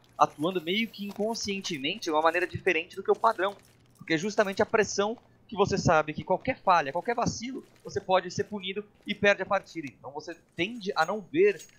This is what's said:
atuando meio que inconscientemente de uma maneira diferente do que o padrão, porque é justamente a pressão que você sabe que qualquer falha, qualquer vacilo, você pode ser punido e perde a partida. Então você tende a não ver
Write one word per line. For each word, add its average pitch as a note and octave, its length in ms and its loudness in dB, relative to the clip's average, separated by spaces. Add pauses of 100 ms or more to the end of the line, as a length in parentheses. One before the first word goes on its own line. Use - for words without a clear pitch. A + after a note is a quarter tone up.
(180)
atuando D#3 420 2
meio F#3+ 280 -2
que G3+ 180 -12
inconscientemente G3 1000 -6
de E3+ 60 -2
uma D3+ 120 2
maneira E3+ 240 2
diferente E3+ 480 -2
do G3 80 -10
que - 80 4
o G3+ 40 2
padrão, F3 400 0 (420)
porque - 180 -2
é - 20 4
justamente G3+ 460 0
a - 20 0
pressão G#3 500 0 (320)
que - 80 -14
você G3 220 2
sabe D#3 340 2
que D3+ 120 -8
qualquer F#3+ 340 -2
falha, E3 340 2
qualquer F3 220 -4
vacilo, A#3 500 -6 (200)
você F3 180 -8
pode F#3 300 2
ser G3 140 -4
punido G3 380 -8 (220)
e G#3 80 -4
perde G3+ 300 2
a - 20 -6
partida. F#3+ 420 -4
Então A#2+ 240 -18
você D3+ 240 -12 (200)
tende G3+ 400 -4
a D#3+ 100 2
não G3+ 160 -4
ver F3 400 2 (180)